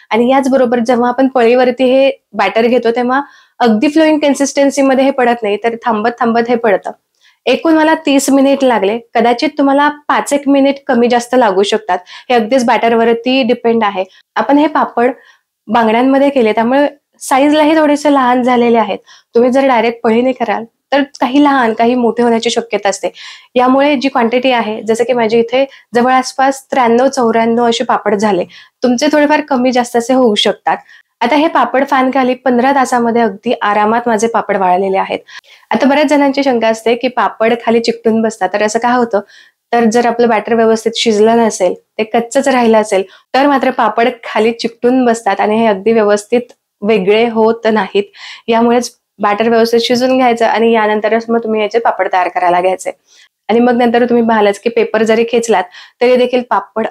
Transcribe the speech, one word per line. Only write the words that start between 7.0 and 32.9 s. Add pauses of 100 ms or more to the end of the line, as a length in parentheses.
एकूण
मला (120)
तीस
मिनिट
लागले, (180)
कदाचित
तुम्हाला (180)
पाच
एक
मिनिट
कमी
जास्त
लागू
शकतात. (300)
हे
अगदीच
बॅटरवरती
डिपेंड
आहे. (320)
आपण
हे
पापड (560)
बांगड्यांमध्ये
केले,
त्यामुळे (340)
साईजलाही
थोडेसे
लहान
झालेले
आहेत. (380)
तुम्ही
जर
डायरेक्ट
पळीने
कराल (280)
तर (180)
काही
लहान,
काही
मोठे
होण्याची
शक्यता
असते. (460)
यामुळे
जी
क्वांटिटी
आहे,
जसं
की
माझे
इथे (320)
जवळ
आसपास (100)
त्र्याण्णव
चौऱ्याण्णव
असे
पापड
झाले, (400)
तुमचे
थोडेफार
कमी
जास्त
असे
होऊ
शकतात. (440)
आता
हे
पापड
फॅनखाली
पंधरा
तासामध्ये